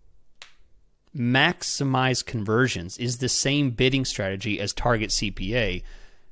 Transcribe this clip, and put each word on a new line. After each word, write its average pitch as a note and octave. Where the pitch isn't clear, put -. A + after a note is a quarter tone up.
Maximize C3
conversions G#2+
is A#2+
the B2+
same C#3
bidding B2+
strategy G2
as G2+
target A2+
C G#2+
P F#2+
A, F#2+